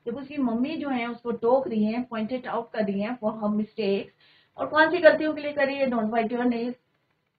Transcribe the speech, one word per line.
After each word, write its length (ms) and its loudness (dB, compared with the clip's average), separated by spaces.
जब 120 -6
उसकी 200 -12
मम्मी 400 0
जो 120 -4
है 180 -2
उसको 240 -6
टोक 360 2
रही 160 0
हैं, 200 0
pointed 440 -6
out 240 -6
कर 120 -2
रही 180 -2
हैं 180 -6
for 140 -2
her 160 -4
mistakes, 600 -2
और 100 -4
कौन 240 4
सी 60 0
गलतियों 360 6
के 80 -8
लिए 120 -4
कर 120 0
रही 100 0
है, 120 0
don't 220 0
bite 200 0
your 160 0
nails, 280 0